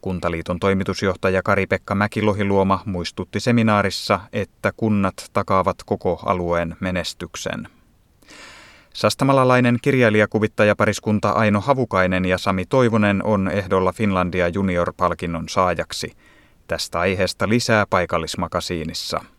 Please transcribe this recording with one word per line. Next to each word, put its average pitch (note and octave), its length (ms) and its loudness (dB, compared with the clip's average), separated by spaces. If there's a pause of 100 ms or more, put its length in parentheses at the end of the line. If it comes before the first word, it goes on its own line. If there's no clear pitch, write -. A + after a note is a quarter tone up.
Kuntaliiton E2+ 580 -4
toimitusjohtaja F#2+ 840 0
Kari-Pekka G2 520 0
Mäkilohiluoma G2 880 0
muistutti F#2 540 -6
seminaarissa, G#2+ 800 2 (140)
että G2+ 440 -4
kunnat G2+ 560 0
takaavat F#2+ 520 0
koko F#2 400 -2
alueen E2+ 540 -2
menestyksen. - 880 -6 (1300)
Sastamalalainen B2+ 880 2
kirjailijakuvittajapariskunta G#2+ 1500 2
Aino G#2 320 2
Havukainen F#2+ 640 0
ja F2+ 120 2
Sami F#2 280 -2
Toivonen G#2+ 580 2
on G2 280 0
ehdolla F#2 400 0
Finlandia F2+ 560 0
Junior-palkinnon F2 1040 -2
saajaksi. F2 600 -2 (560)
Tästä - 320 -6
aiheesta F#2+ 500 0
lisää A2 400 2
Paikallismakasiinissa. E2+ 1300 -4 (180)